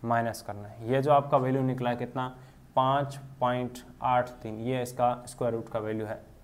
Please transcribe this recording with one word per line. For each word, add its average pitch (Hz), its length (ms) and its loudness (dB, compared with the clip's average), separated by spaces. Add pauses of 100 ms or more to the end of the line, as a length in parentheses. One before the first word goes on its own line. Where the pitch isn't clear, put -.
माइनस 117 380 0
करना 104 260 -12
है। 113 240 -4
ये 135 100 4
जो 147 100 2
आपका 143 240 6
value 131 260 4
निकला 123 280 0
है 120 60 0
कितना? 127 300 -4 (500)
पाँच 135 400 2 (240)
पॉइंट 123 380 0 (240)
आठ 123 300 4
तीन, 110 260 -10
ये 127 240 -2
इसका 123 300 2 (140)
square 120 280 -2
root 117 140 -4
का 117 100 -6
value 107 280 -2
है। 110 140 -8 (240)